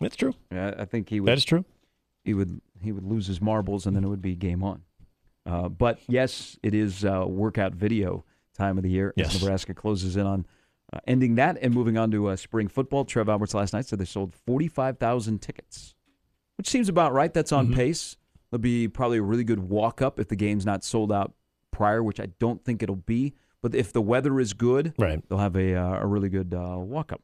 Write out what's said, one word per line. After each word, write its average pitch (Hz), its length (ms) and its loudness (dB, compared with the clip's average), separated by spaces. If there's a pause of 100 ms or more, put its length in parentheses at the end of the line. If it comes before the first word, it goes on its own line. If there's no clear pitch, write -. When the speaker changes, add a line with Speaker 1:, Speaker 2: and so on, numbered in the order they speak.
Speaker 1:
That's 226 140 -4
true. 262 180 0 (200)
Speaker 2:
Yeah, 95 260 -4
I 104 60 -6
think 107 240 -6
he 107 100 -2
would 98 100 0
Speaker 1:
That 127 100 4
is 127 60 0
true. 170 200 2 (600)
Speaker 2:
he 107 100 0
would, 90 260 -2 (200)
he 107 120 -6
would 98 120 -8
lose 101 220 -2
his 92 140 -4
marbles, 101 440 0
and 95 120 2
then 98 80 2
it 98 40 0
would 98 140 -4
be 92 140 -2
game 87 260 -2
on. 92 200 -4 (640)
Uh, 87 240 -2
but, 117 380 2
yes, 123 560 0
it 104 100 0
is, 104 320 0
uh, 95 220 0
workout 95 480 0
video 92 500 -2 (320)
time 98 220 0
of 92 60 0
the 92 60 2
year 95 180 2 (100)
as 78 140 0
Speaker 1:
Yes. 92 100 0
Speaker 2:
Nebraska 95 320 -2
closes 95 420 -2
in 101 80 2
on, 98 220 0 (460)
uh, - 160 -10
ending 127 260 4
that 127 260 4
and 120 140 2
moving 117 240 2
on 110 140 2
to, 104 160 2
uh, 95 80 0
spring 110 320 -2
football. 135 360 -2
Trev 110 240 0
Alberts 104 240 0
last 101 200 -2
night 117 140 -2
said 104 120 -6
they 95 60 -2
sold 95 300 -6 (120)
forty-five 131 520 0
thousand 113 440 0
tickets, - 540 -16 (640)
which - 100 -8
seems 247 200 2
about 160 240 4
right. 147 220 2
That's 156 160 2
on 135 160 4
Speaker 1:
Mm-hmm. 123 80 2
Speaker 2:
pace. 131 420 0 (360)
There'll 120 100 -2
be 120 240 2
probably 120 320 0
a 107 40 2
really 113 200 2
good 113 160 2 (100)
walk-up 113 520 0
if 104 80 -4
the 107 80 -2
game's 104 280 0
not 98 200 -2
sold 107 260 0
out 101 240 -2 (380)
prior, 110 320 2
which 104 160 -4
I 98 60 -8 (120)
don't 117 260 -2
think 113 200 -2
it'll 98 100 -2
be. 120 400 -2 (260)
But 120 140 -2
if - 200 0
the 117 80 4
weather 131 380 2
is 107 120 0
good, 131 460 2
Speaker 1:
Right. 80 280 0
Speaker 2:
they'll 95 120 -2
have 101 180 0
a, 95 180 2
uh, 90 280 -2
a - 40 -2
really 101 220 0
good, 92 240 -4
uh, 90 260 -6
walk-up. 113 460 -8